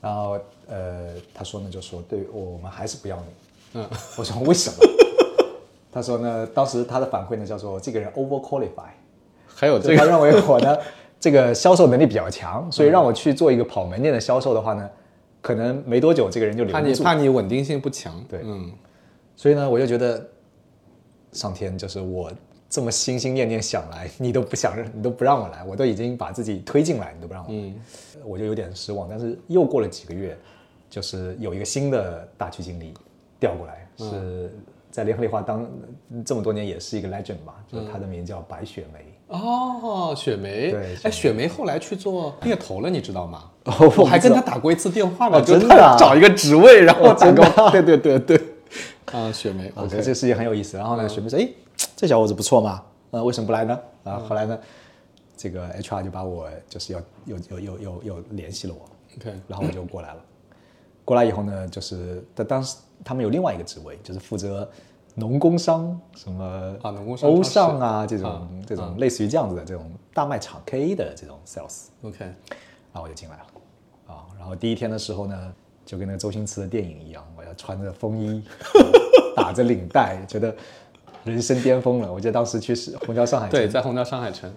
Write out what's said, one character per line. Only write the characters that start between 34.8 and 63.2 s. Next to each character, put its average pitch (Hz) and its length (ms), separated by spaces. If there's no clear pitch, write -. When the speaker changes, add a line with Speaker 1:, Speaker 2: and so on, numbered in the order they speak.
Speaker 1:
在 113 140
联 107 100
合 113 80
利 113 60
华 104 140
当， 110 260
这 131 100
么 113 80
多 104 80
年 104 160
也 90 140
是 - 160
一 98 60
个 98 60
legend 98 360
吧， 78 260
Speaker 2:
嗯。 120 80
Speaker 1:
就 110 60
是 107 80
他 101 60
的 98 80
名 87 180
字 87 80
叫 87 80
白 - 240
雪 - 300
梅。 78 60
Speaker 2:
哦， 226 880
雪 131 200
梅。 101 340
Speaker 1:
对， 95 320
Speaker 2:
哎， 220 80
Speaker 1:
雪 - 0
梅。 - 20
Speaker 2:
雪 135 220
梅 123 140
后 226 180
来 151 120
去 - 160
做 180 400
猎 233 120
头 - 240
了， 135 80
你 180 100
知 - 140
道 90 140
吗？ 82 300
Speaker 1:
<laughs> - 100
哦， - 140
我 160 40
不 156 60
知 - 80
道。 196 60
Speaker 2:
我 143 40
还 170 100
跟 180 140
他 127 80
打 120 180
过 151 140
一 - 20
次 170 140
电 190 180
话 226 220
呢， 175 80
Speaker 1:
哦， 147 60
Speaker 2:
就 180 100
是 175 80
他 226 80
Speaker 1:
真 - 0
的 277 160
啊？ 131 140
Speaker 2:
找 135 180
一 156 40
个 196 100
职 151 260
位， 214 260
然 165 160
后 220 140
打 185 180
个， 151 120
Speaker 1:
哦， - 20
真 165 100
的 214 80
啊？ 208 80
Speaker 2:
对， 185 120
对， 156 160
对， 135 200
对。 151 220
啊， 113 180
雪 110 220
梅， 95 160
Speaker 1:
啊， 104 160
Speaker 2:
OK。 98 60
Speaker 1:
这， 98 60
这 110 180
事 127 120
情 123 80
很 117 80
有 117 120
意 104 80
思。 95 160
然 104 80
后 117 100
呢， 117 80
Speaker 2:
嗯。 107 60
Speaker 1:
雪 107 100
梅 110 80
说 123 100
：“哎， 233 80
这 - 120
小 131 120
伙 110 80
子 104 60
不 101 100
错 113 200
嘛。” 98 200
啊， 117 100
为 123 80
什 120 80
么 113 80
不 107 60
来 113 140
呢？ 120 80
啊， 98 140
Speaker 2:
嗯。 110 80
Speaker 1:
后 110 80
来 107 120
呢， 113 120
这 - 140
个 90 200
H 107 240
R 95 80
就 95 80
把 92 120
我 87 260
就 - 100
是 - 140
要， 87 80
有， 104 140
有， 90 100
有， 92 180
有， 92 240
有 101 160
联 95 200
系 98 180
了 85 60
我。 - 140
Speaker 2:
OK。 104 180
Speaker 1:
然 95 100
后 101 80
我 - 60
就 90 120
过 87 180
来 78 120
了。 - 80
过 123 120
来 120 80
以 113 60
后 104 120
呢， 98 260
就 90 120
是， 90 440
他 110 100
当 131 180
时 131 140
他 131 100
们 127 80